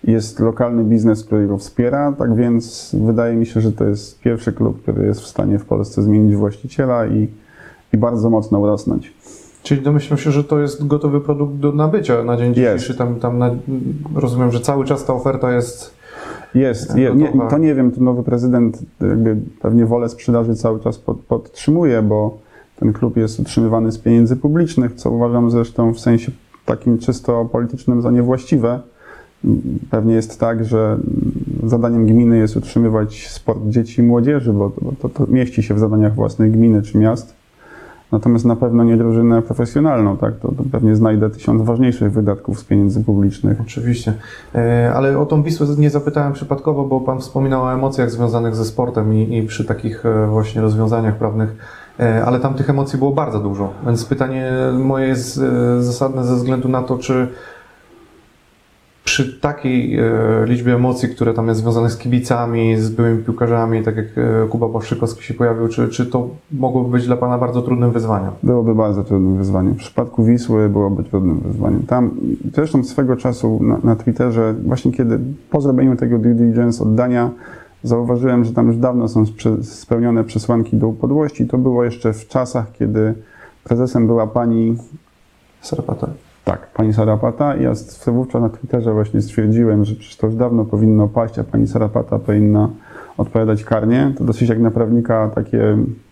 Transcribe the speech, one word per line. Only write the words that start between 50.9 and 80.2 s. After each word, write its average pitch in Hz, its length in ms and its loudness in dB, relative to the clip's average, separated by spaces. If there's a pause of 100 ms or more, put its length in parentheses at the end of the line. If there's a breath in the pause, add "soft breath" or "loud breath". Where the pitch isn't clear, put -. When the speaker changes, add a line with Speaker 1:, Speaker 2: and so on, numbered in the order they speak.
Speaker 2:
prawnych, 110 400 -2 (440 loud breath)
e, 113 240 2
ale 123 160 0
tam 135 140 -2
tych - 160 -2
emocji 139 280 -2
było 139 140 0
bardzo 127 280 -2
dużo. 98 320 -4 (140)
Więc 117 180 0
pytanie 131 480 -4 (260)
moje 135 300 0
jest, 127 300 -4
e, 123 440 0
zasadne 127 420 -2
ze 123 120 0
względu 123 320 -2
na 127 140 -2
to, 127 160 -4
czy 127 300 -2 (1800 loud breath)
przy - 360 -4
takiej, 127 580 -2
e, 120 40 0 (440)
liczbie 120 280 0
emocji, 123 340 0
które 113 260 -2
tam 113 140 -2
jest 110 120 0
związanych 117 300 0
z 110 60 -8
kibicami, 120 800 0
z 110 140 0
byłymi 113 340 2
piłkarzami, 113 580 0
tak 110 140 -2
jak, 107 100 -4 (100)
e, 113 320 0
Kuba 117 200 -2
Błaszczykowski 113 540 -4
się 120 120 -10
pojawił, 117 340 0
czy, 113 200 -2
czy 123 180 -4
to 123 220 -2 (240)
mogłoby 127 380 -2
być 123 160 0
dla 123 100 2
pana 123 220 -2
bardzo 123 240 -2
trudnym 123 300 2
wyzwaniem? 110 380 -2 (120)
Speaker 1:
Byłoby 117 320 2
bardzo 107 300 0
trudnym 95 320 2
wyzwaniem. 95 380 0
W - 40 -4
przypadku 120 460 -2
Wisły 113 440 2
byłoby 101 360 0
trudnym 92 360 0
wyzwaniem. - 420 -2
Tam 123 280 0 (440)
zresztą 147 300 0
swego 127 320 0
czasu 117 460 0
na, 117 220 2
na 117 120 4
Twitterze, 113 580 0 (120)
właśnie 131 260 0
kiedy 117 260 0 (320)
po 151 100 0
zrobieniu 131 360 2
tego 120 220 0
due 117 160 4
diligence 117 500 2
oddania, 120 460 2 (520 loud breath)
zauważyłem, 120 600 2
że 113 80 -2
tam 117 140 2
już 117 100 2
dawno 120 320 0
są 107 180 2
sprze-, 110 380 -2
spełnione 117 600 -2